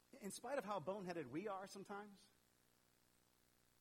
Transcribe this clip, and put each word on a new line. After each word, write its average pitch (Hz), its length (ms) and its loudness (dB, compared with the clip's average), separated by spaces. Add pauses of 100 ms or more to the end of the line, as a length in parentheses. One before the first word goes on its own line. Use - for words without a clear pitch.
(220)
In 196 100 0
spite 269 260 0
of 214 80 4
how 202 140 4
boneheaded 175 520 2
we 180 160 2
are 190 200 0
sometimes, 202 520 -6 (1600)